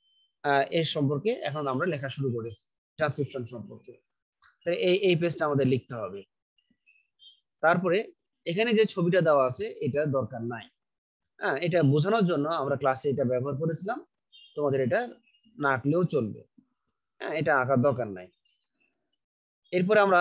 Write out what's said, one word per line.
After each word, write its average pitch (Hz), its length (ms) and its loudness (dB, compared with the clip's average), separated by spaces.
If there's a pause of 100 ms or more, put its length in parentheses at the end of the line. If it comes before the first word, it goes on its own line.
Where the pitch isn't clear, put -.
(440)
আহ, 139 260 4
এর 165 140 0
সম্পর্কে 147 460 -2
এখন 151 380 -4
আমরা 131 180 -2
লেখা 143 240 -4
শুরু 135 220 -4
করেছি 117 320 -8 (360)
transcription 139 460 -4
সম্পর্কে। 117 480 -16 (640)
তাহলে 170 200 -4
এই, 180 180 2
এই 185 200 4
পেজটা 165 300 -2
আমাদের 139 220 2
লিখতে 127 280 -2
হবে। 98 240 -10 (1400)
তারপরে 175 340 4 (480)
এখানে 214 280 -2
যে 214 120 4
ছবিটা 180 360 0
দেওয়া 147 240 4
আছে 127 200 -4 (140)
এটা 143 260 -2
দরকার 131 360 -4
নাই। 117 240 -10 (760)
হ্যাঁ, 165 180 -2
এটা 170 260 0
বোঝানোর 165 420 2
জন্য 151 240 0
আমরা 143 260 -2
ক্লাসে 131 340 -2
এটা 135 140 0
ব্যবহার 127 340 -2
করেছিলাম, 165 420 -4 (560)
তোমাদের 139 260 0
এটা 135 180 0 (580)
না 143 120 0
আঁকলেও 143 340 2
চলবে। 113 380 -2 (800)
হ্যাঁ, - 120 -6
এটা 160 260 0
আঁকার 127 220 2
দরকার 123 260 0
নাই। 92 200 -12 (1500)
এরপরে 185 260 4
আমরা 196 220 6